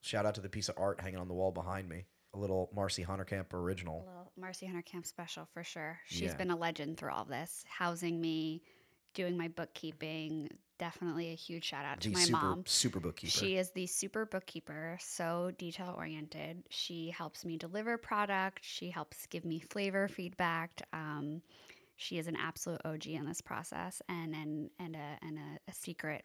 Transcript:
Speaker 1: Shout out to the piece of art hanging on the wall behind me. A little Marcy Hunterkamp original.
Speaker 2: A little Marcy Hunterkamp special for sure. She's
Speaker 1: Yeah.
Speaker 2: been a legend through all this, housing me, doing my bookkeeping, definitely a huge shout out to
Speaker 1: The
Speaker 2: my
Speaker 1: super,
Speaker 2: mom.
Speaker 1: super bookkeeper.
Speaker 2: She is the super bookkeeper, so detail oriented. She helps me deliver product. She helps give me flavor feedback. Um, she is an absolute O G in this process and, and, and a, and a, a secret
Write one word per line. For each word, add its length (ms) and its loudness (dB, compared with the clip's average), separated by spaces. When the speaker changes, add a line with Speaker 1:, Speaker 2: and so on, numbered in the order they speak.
Speaker 1:
Shout 240 2
out 120 6
to 40 -2
the 80 -6
piece 220 0
of 80 -4
art 220 4
hanging 180 -2
on 100 -2
the 60 -2
wall 180 6
behind 360 -2
me. 180 -6
A 60 -6
little 360 4
Marcy 300 2
Hunterkamp 480 0
original. 500 0
Speaker 2:
A 40 -12
little 300 -14
Marcy 300 -8
Hunterkamp 400 -6
special 460 -8
for 120 -8
sure. 420 -6
She's 160 -2
Speaker 1:
Yeah. 140 2
Speaker 2:
been 140 2
a 60 4
legend 400 0
through 140 -2
all 160 0
this, 420 -4
housing 520 2
me, 420 2
doing 240 2
my 120 0
bookkeeping, 1000 -2
definitely 500 0
a 60 -4
huge 280 -6
shout 200 -2
out 160 -2
to 80 2
Speaker 1:
The 60 4
Speaker 2:
my 80 6
Speaker 1:
super, 180 8
Speaker 2:
mom. 260 4
Speaker 1:
super 340 6
bookkeeper. 300 -2
Speaker 2:
She 280 6
is 120 4
the 160 -2
super 400 0
bookkeeper, 720 -4
so 600 0
detail 380 -4
oriented. 760 -4
She 400 -2
helps 340 -6
me 140 0
deliver 400 0
product. 680 2
She 260 -4
helps 360 -6
give 180 -4
me 160 2
flavor 480 2
feedback. 720 0
Um, 480 -2
she 220 -4
is 100 0
an 80 0
absolute 500 -2
O 100 0
G 180 -4
in 120 0
this 160 -2
process 680 -4
and, 260 -2
and, 440 -2
and 180 -4
a, 260 -4
and 160 -4
a, 320 -8
a 40 -12
secret 500 -4